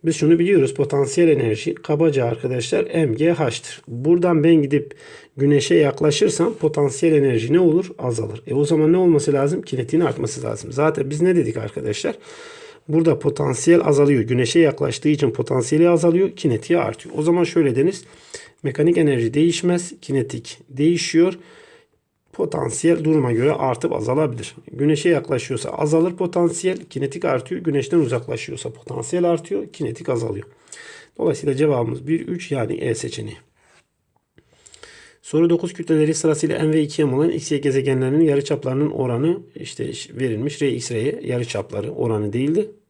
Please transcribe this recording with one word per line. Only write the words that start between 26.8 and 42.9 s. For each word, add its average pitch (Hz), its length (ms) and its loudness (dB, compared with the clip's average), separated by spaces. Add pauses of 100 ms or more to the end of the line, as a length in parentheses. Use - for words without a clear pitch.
kinetik 135 340 -6
artıyor. 139 360 -2
Güneşten 151 380 0
uzaklaşıyorsa 123 720 -4
potansiyel 127 520 -6
artıyor, 175 480 -2
kinetik - 360 -8
azalıyor. 110 380 -4 (720)
Dolayısıyla 147 360 -2
cevabımız 127 520 0
bir, 160 140 -2
üç, - 320 -8
yani 123 220 -4
E 143 200 -2
seçeneği. 117 420 -10 (1900)
Soru 165 280 2
dokuz, 170 220 0
kütleleri 156 420 0
sırasıyla 156 440 0
M 156 140 0
ve 156 100 2
iki 147 220 -2
M 131 100 0
olan 151 160 2
X, - 220 -6
Y 143 60 0
gezegenlerinin 135 680 2
yarıçaplarının 139 640 0
oranı 135 480 -2 (160)
işte - 360 -10 (200)
verilmiş. 127 520 -4
R, 139 80 2
X, 120 220 -6
R'ye 123 320 -4
yarıçapları 117 680 -6
oranı 107 400 -2
değildi. 156 380 -2 (200)